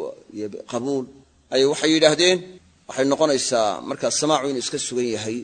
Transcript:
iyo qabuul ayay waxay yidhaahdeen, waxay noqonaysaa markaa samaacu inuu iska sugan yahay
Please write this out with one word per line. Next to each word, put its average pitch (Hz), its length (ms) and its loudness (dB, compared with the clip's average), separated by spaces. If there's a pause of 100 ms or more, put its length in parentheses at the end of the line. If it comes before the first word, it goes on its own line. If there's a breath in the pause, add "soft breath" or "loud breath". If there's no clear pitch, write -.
(320)
iyo 104 140 -8 (220)
qabuul 127 360 -4 (480)
ayay 131 140 4
waxay 151 260 0
yidhaahdeen, 160 460 4 (500)
waxay 135 160 -2
noqonaysaa 135 640 2 (120)
markaa 117 300 -4
samaacu 143 380 0
inuu 131 140 -4
iska - 160 -6
sugan 123 280 -4
yahay 110 380 -4